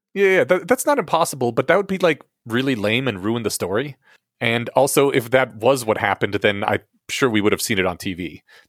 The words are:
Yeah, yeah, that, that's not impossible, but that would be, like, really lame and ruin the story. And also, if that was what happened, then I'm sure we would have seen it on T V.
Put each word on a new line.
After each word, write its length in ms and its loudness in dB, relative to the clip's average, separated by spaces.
Yeah, 160 2
yeah, 160 4
that, 240 0
that's 180 0
not 120 2
impossible, 540 0
but 160 -2
that 80 4
would 120 -2
be, 100 -6
like, 240 0
really 300 0
lame 320 0
and 160 -6
ruin 200 -2
the 60 -2
story. 460 -6
And 300 -2
also, 400 2
if 200 -2
that 260 2
was 280 2
what 140 0
happened, 360 0
then 300 0
I'm 160 0
sure 200 0
we 100 2
would 120 2
have 100 -2
seen 160 -2
it 80 2
on 120 -4
T 160 -8
V. 280 -10